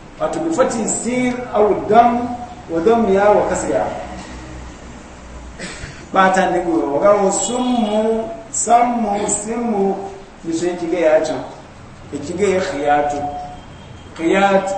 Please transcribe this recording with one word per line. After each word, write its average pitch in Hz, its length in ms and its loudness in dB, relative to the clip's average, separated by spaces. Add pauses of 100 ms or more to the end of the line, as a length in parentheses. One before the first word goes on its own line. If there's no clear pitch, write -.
(200)
Wato - 200 -2
bi - 140 -2
fati 233 320 2
sin 247 480 -2 (180)
aw 208 140 4 (220)
dam 240 480 4 (340)
wa 165 100 -2
dam 214 320 4
ya 202 180 6
wa 180 200 4
kasya. - 320 -2 (2250)
Bata 190 380 4
ne 175 140 0
go 143 300 0
wa 151 80 2
ga 202 280 4
summu, 226 1000 0 (200)
sammu, 226 800 2
simmu, 214 680 -2 (480)
bi 165 80 -4
so 175 140 0
yake 170 200 -4
ga 170 120 0
ya 156 220 6
can. 143 220 -4 (680)
E 143 60 -8
ki 175 160 -8
ga 196 120 2
ya 185 140 2
khiyatu. 147 580 0 (1000)
Khiyat 190 600 4